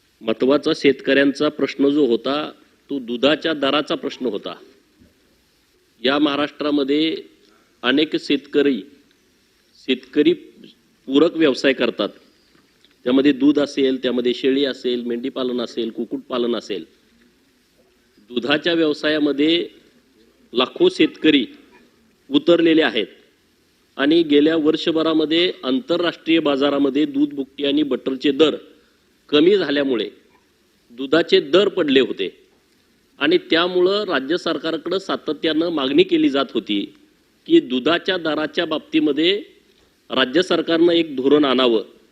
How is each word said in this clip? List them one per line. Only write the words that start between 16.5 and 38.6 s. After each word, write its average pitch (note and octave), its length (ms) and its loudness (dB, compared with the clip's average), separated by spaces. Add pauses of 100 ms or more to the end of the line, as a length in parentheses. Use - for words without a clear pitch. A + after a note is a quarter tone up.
असेल. F#2 280 -8 (1300)
दुधाच्या C#3+ 540 -2
व्यवसायामध्ये D3+ 960 0 (840)
लाखो B2+ 360 0
शेतकरी D#3 580 0 (840)
उतरलेले D#3+ 520 4
आहेत A2+ 240 -2 (920)
आणि D3+ 260 2
गेल्या D3+ 340 4
वर्षभरामध्ये D#3+ 960 0 (120)
आंतरराष्ट्रीय D#3+ 760 -2
बाजारामध्ये C#3+ 640 0
दूध C#3+ 300 -2
बुकटी C3+ 300 -8
आणि C#3+ 180 0
बटरचे C3+ 480 -4
दर C#3 260 2 (720)
कमी E3 280 4
झाल्यामुळे C#3+ 540 -2 (800)
दुधाचे C#3+ 500 0
दर F3 280 2
पडले D3 320 2
होते G2 460 -4 (720)
आणि D#3+ 200 2
त्यामुळं F3+ 640 0
राज्य D3+ 320 -2
सरकारकडं E3 640 -4
सातत्यानं D#3 720 -4
मागणी D3 340 2
केली D#3 260 2
जात C3+ 260 0
होती G#2 400 -4 (520)
की E3 140 4
दुधाच्या D3+ 560 -2
दराच्या D#3 480 -4